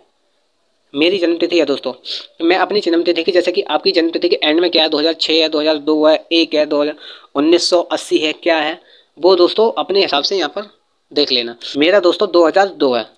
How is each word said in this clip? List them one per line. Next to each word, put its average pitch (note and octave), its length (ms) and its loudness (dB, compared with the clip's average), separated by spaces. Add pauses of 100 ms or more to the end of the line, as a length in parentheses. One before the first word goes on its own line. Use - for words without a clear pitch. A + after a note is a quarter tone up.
(960)
मेरी E3+ 240 2
जन्म E3+ 200 0
तिथि F3 200 0
है D#3 80 2
दोस्तों, C3 260 -4
तो - 520 -14
मैं F3 140 4
अपनी F#3 220 0
जन्म E3+ 220 0
तिथि E3 200 -2
की, F#3 100 -2
जैसे F3 200 2
कि - 120 -2
आपकी D3+ 280 -2
जन्म E3 180 0
तिथि E3+ 180 -2
के G3 100 0
एंड D#3 220 0
में F3+ 100 0
क्या E3 120 2
है, D#3 60 0
दो D3+ 100 -2
हज़ार D#3+ 160 0
छः D#3+ 200 -4
है, D#3+ 140 2
दो D#3 120 -2
हज़ार D#3 200 0
दो D3+ 260 0
है, D#3 100 4 (160)
एक D#3+ 220 2
है, D3+ 120 2
दो D3 160 0
हज़ार D3+ 140 -4 (380)
उन्नीस D#3+ 360 2
सौ F3 120 2
अस्सी D#3+ 360 -4
है, D3+ 160 -2
क्या E3 240 -2
है, D#3+ 220 -4 (380)
वो F3+ 180 4
दोस्तों F3 380 2
अपने F#3 280 -2
हिसाब C#3+ 220 -2
से G3 120 -4
यहाँ D#3+ 140 -4
पर G#3 200 -14 (420)
देख C#3 200 -2
लेना। A#2 240 -4 (200)
मेरा F3 240 4
दोस्तों F3 300 0
दो E3+ 160 4
हज़ार F#3+ 220 2
दो D3 260 -2
है A2 120 -4 (100)